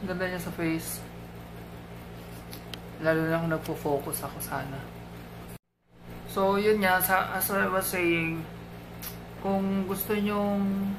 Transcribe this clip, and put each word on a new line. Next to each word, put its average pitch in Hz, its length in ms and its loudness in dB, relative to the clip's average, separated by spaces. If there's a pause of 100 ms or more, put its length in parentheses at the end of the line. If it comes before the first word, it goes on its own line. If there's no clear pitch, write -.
Ang 185 80 -2
ganda 180 160 0
niya 180 80 -2
sa 175 160 -4
face. 165 480 0 (2000)
Lalo 160 240 4
na 165 160 2
kung 165 100 2
nagpo-focus 151 680 -2
ako 139 160 -8
sana. 135 400 -6 (1500)
So, 196 320 4
yun 214 160 6
nga. 185 240 6
Sa, 185 340 4
as 185 140 0
I 196 160 4
was 185 240 2
saying, 170 500 2 (1040)
kung 196 400 2
gusto 196 320 0
nyong 202 720 2 (100)